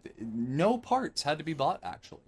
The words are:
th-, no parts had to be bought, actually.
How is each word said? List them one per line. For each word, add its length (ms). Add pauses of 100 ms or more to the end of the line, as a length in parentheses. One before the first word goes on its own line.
th-, 160
no 580
parts 460
had 140
to 60
be 100
bought, 300
actually. 440